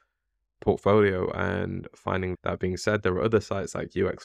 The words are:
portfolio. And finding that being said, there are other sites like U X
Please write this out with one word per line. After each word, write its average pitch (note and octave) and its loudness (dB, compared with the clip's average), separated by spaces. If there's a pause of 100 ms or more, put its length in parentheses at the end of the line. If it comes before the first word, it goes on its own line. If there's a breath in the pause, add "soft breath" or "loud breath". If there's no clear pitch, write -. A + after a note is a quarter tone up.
(600)
portfolio. G2 4
And F#2 -4
finding F#2 -4
that F2+ -4
being F#2 -2
said, G#2+ 0
there F#2 0
are F2+ 0
other A2 4
sites - -6
like - -8
U F#2+ 0
X - -6